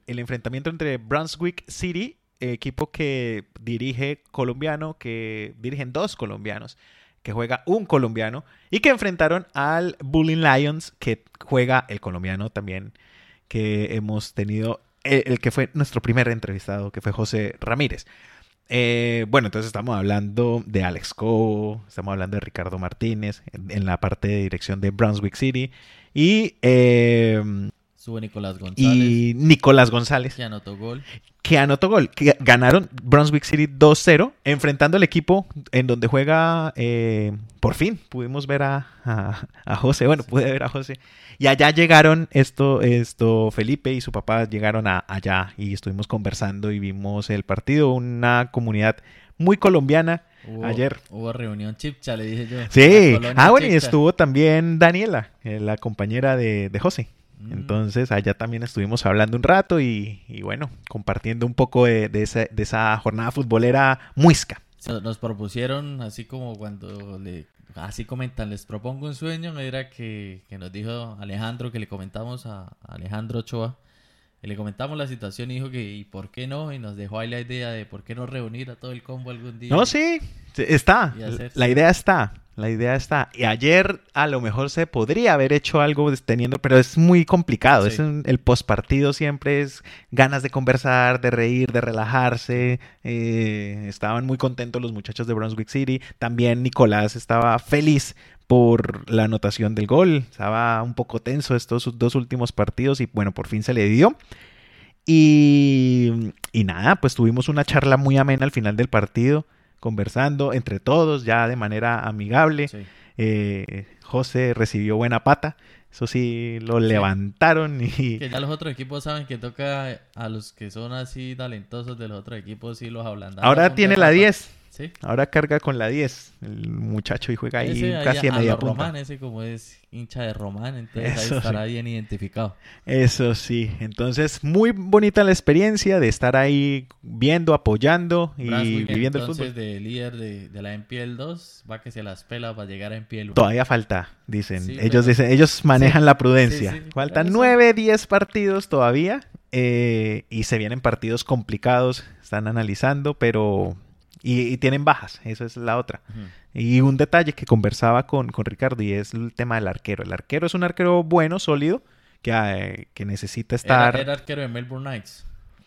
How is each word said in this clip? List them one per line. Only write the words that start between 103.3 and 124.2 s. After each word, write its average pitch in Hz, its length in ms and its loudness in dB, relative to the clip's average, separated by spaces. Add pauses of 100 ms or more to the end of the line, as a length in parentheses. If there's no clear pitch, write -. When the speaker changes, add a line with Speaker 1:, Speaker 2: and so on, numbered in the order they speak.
Speaker 1:
por - 160 -8
fin 107 160 -4
se 127 100 -2
le 107 140 2
dio. 147 280 6 (920)
Y, 139 1300 4 (180)
y 113 140 2
nada, 95 320 2
pues - 180 0
tuvimos 123 340 2
una 147 160 0
charla 135 320 2
muy 139 200 4
amena 135 280 2
al 143 60 0
final 107 240 -2
del 120 140 0
partido, 120 560 0 (360)
conversando 131 720 -2
entre 110 260 -4
todos 151 460 0
ya 113 240 2
de 123 80 -4
manera 110 500 -2
amigable. 139 640 2
Speaker 2:
Sí. 107 80 -20 (400)
Speaker 1:
Eh, 101 680 -4 (160)
José 127 520 -2
recibió 107 420 -2
buena 117 300 -2
pata, 151 320 0 (340)
eso - 160 -8
sí, 117 540 -4
lo 113 180 0
Speaker 2:
Sí. 113 80 2
Speaker 1:
levantaron 110 920 0
y 120 360 -2
Speaker 2:
Que 131 120 -8
ya 123 100 -6
los 139 100 -6
otros 156 220 -8
equipos 135 320 -12
saben 151 220 -8
que 131 120 -12
toca 135 640 -8 (160)
a 113 140 -10
los 107 240 -12
que 104 180 -16
son 113 220 -12
así 127 420 -12
talentosos 120 640 -12
de 117 80 -12
los 104 140 -14
otros 113 180 -16
equipos, 107 380 -14
sí 120 120 -14
los 113 160 -10
ablandan 101 380 -12
Speaker 1:
Ahora 143 220 6
Speaker 2:
a 180 40 6
punta 135 60 -10
Speaker 1:
tiene 196 200 4
Speaker 2:
de 196 40 4
Speaker 1:
la 175 80 8
Speaker 2:
pata. 156 80 10
Speaker 1:
diez. 202 360 4 (220)